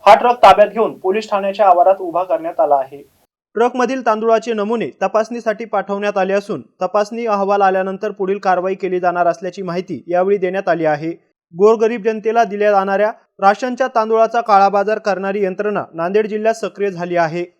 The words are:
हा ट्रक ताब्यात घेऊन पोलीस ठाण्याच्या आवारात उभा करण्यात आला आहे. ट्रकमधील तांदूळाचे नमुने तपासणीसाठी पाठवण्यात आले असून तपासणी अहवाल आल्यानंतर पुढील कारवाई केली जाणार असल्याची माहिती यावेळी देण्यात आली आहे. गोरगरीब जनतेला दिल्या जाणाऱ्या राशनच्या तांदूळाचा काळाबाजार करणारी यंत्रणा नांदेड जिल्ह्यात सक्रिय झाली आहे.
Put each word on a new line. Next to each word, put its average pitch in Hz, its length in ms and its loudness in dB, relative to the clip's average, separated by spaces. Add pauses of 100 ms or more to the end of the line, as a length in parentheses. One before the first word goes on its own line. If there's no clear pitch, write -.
हा 202 100 10
ट्रक - 280 2
ताब्यात 208 260 8
घेऊन 208 300 -4
पोलीस 214 320 -2
ठाण्याच्या 202 360 0
आवारात 180 340 4
उभा 175 220 -4
करण्यात 170 380 -4
आला 151 160 2
आहे. 139 260 -6 (540)
ट्रकमधील 247 500 -2
तांदूळाचे 226 460 0
नमुने 208 360 -4 (140)
तपासणीसाठी 220 640 -4
पाठवण्यात 202 540 -4
आले 190 140 -2
असून 202 300 -4 (200)
तपासणी 208 440 -4
अहवाल 202 360 0
आल्यानंतर 190 480 -2
पुढील 196 280 -4
कारवाई 185 360 0
केली 185 260 -4
जाणार 175 260 0
असल्याची 175 360 -4
माहिती 175 460 -8
यावेळी 185 300 2
देण्यात 185 300 -4
आली 170 160 0
आहे. 151 260 -2 (440)
गोरगरीब 220 500 2
जनतेला 220 400 0
दिल्या 208 260 0
जाणाऱ्या 196 420 0 (300)
राशनच्या 247 520 0
तांदूळाचा 220 460 2
काळाबाजार 202 580 2
करणारी 196 460 -2
यंत्रणा 190 400 -4 (100)
नांदेड 185 320 0
जिल्ह्यात 214 300 -2
सक्रिय 202 340 -4
झाली 175 260 -6
आहे. 170 280 0 (160)